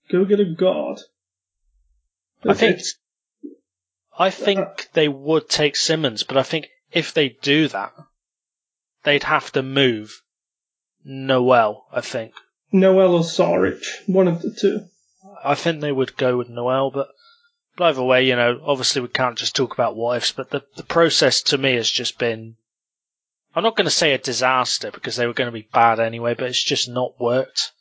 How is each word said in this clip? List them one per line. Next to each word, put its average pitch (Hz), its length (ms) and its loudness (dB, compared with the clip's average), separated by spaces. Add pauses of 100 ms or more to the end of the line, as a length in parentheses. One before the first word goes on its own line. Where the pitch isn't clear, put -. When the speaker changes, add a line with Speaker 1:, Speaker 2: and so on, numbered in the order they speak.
(120)
Speaker 1:
Go 185 140 2
get 202 140 2
a 202 40 2
guard. 185 540 -2 (1500)
Speaker 2:
I 196 60 4
think, 214 240 2
Speaker 1:
It's - 180 -10 (1200)
Speaker 2:
I 185 120 2
think 196 320 -2
Speaker 1:
Uh, - 140 -8 (180)
Speaker 2:
they 151 160 2
would 147 400 -2
take 151 260 0
Simmons, 151 480 -2
but - 140 -6
I 135 60 6
think 151 260 -6 (240)
if 160 220 -2
they 143 160 2
do 143 380 0
that, 98 260 -8 (1080)
they'd 143 180 2
have 147 300 -2
to 139 100 0
move 131 580 -2 (840)
Noel, 127 880 2
I 120 120 -4
think. - 320 -10 (360)
Speaker 1:
Noel 190 440 6
or 170 80 4
Saric, 180 600 0 (240)
one 190 220 4
of 165 140 -2
the 214 80 -6
two. - 300 0 (600)
Speaker 2:
I 139 120 0
think 165 260 -4
they 147 120 -4
would 131 240 -2
go 127 200 0
with 123 120 -4
Noel, 127 420 -2
but, 135 180 -6 (680)
but 175 80 0
either 135 180 2
way, 127 240 4
you 127 100 2
know, 120 280 2
obviously 135 360 -2
we 123 80 -6
can't 123 300 -2
just - 160 -6
talk 127 180 -2
about 110 240 -2
what 120 200 -2
ifs, - 160 -4
but - 180 -10
the, 139 120 -4 (140)
the - 60 -14
process 160 600 2
to 143 140 0
me 135 160 2
has 113 160 0
just - 280 -6
been, 113 380 -6 (1000)
I'm 170 80 -2
not 220 140 0
gonna 175 140 0
say 156 220 2
a 127 60 2
disaster 127 720 0
because - 260 -10
they 120 100 0
were 117 80 -4
gonna 123 180 -4
be 110 200 -12
bad 117 280 4
anyway, 117 340 -2
but 127 140 -4
it's 127 140 -4
just - 260 -2
not 123 320 -4
worked. 123 600 -2